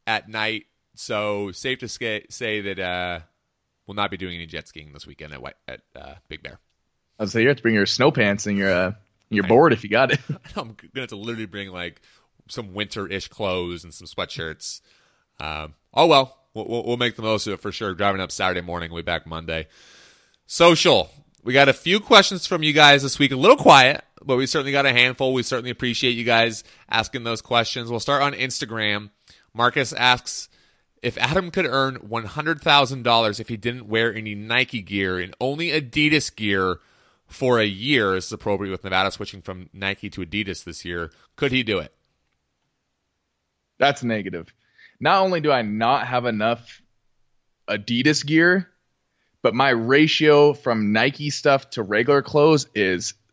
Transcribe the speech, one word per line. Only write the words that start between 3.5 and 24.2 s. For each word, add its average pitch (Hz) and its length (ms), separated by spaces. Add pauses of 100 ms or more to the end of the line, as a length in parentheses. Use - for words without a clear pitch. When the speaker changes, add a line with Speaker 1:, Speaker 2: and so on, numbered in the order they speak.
Speaker 1:
we'll 101 80
not 104 160
be 98 60
doing 90 180
any 85 100
jet 80 220
skiing 76 240
this 73 160
weekend 76 260
at 65 80
White, 65 140 (120)
at, - 140 (140)
uh, 69 200 (120)
Big 80 160
Bear. - 160 (580)
Speaker 2:
I'll 104 100
say 113 140
you 120 60
have 139 100
to - 60
bring 113 120
your 101 100
snow 135 260
pants 101 340
and 101 120
your, 98 140
uh, 92 200 (380)
your 98 160
Speaker 1:
I - 20
Speaker 2:
board 131 260
if - 100
you 104 60
got 120 220
it. - 140
<laughs> - 180
Speaker 1:
<laughs> - 120
I'm 113 200
gonna - 220
have 127 120
to 107 60
literally 110 300
bring, 98 240
like, 87 320 (480)
some 101 240
winter-ish 98 560
clothes 87 560
and 80 80
some - 140
sweatshirts. - 720 (580)
Um, 76 360 (180)
oh 160 140
well, 135 300 (160)
we'll, 107 140
we'll, 117 160
we'll 120 140
make 120 180
the 117 60
most 110 260
of 101 60
it 92 80
for 104 100
sure. 98 220
Driving 98 260
up 90 120
Saturday 92 300
morning, 85 300
we'll 85 120
be - 20
back 85 200
Monday. 80 420 (760)
Social. 165 640 (340)
We 123 100
got 139 160
a 127 40
few 196 280
questions 196 440
from 170 160
you 151 120
guys 143 300
this 135 140
week. 139 140
A 131 60
little 202 180
quiet, 143 480 (180)